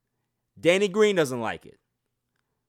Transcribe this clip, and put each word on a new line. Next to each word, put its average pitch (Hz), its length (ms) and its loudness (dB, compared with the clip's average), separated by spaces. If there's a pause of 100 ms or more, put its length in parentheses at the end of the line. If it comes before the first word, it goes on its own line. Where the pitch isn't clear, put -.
(580)
Danny 185 300 2
Green 208 280 0
doesn't 127 240 -2
like 98 260 -8
it. - 120 -20 (920)